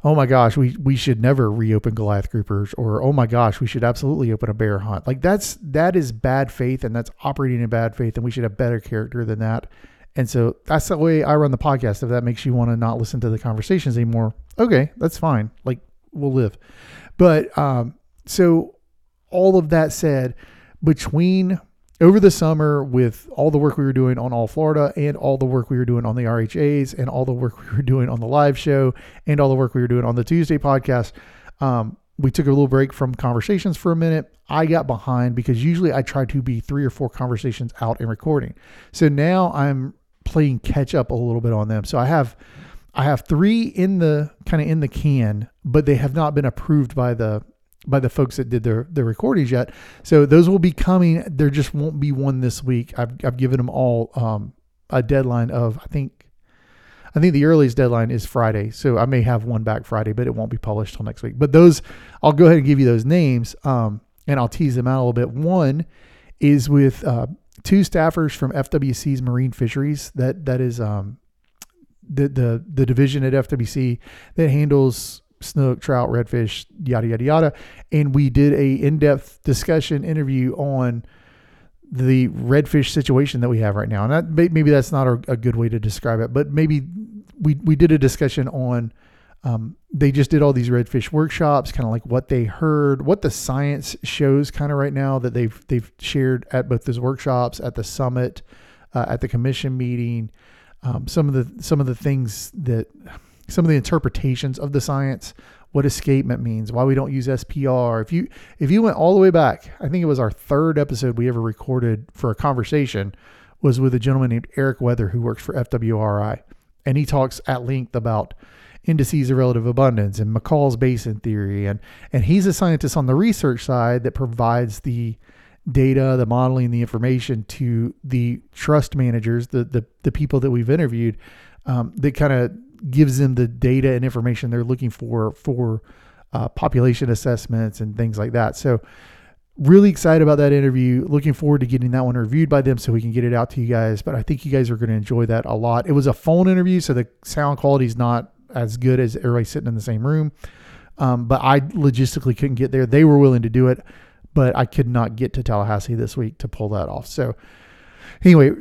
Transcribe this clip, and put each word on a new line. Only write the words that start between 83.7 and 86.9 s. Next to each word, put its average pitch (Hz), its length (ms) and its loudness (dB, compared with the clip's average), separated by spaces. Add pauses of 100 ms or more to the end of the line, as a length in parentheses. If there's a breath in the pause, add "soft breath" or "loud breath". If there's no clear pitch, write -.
right 104 100 -4
now. 104 160 -2
And 120 80 0
that 165 180 0
may-, 170 200 2
maybe 156 200 2
that's 139 220 4
not 135 160 0
a, 123 60 2 (160)
a 127 80 -2
good 117 180 -2
way 117 140 0
to 113 100 -4
describe 110 400 -4
it, 117 140 -4
but 143 180 0
maybe 151 300 2 (580)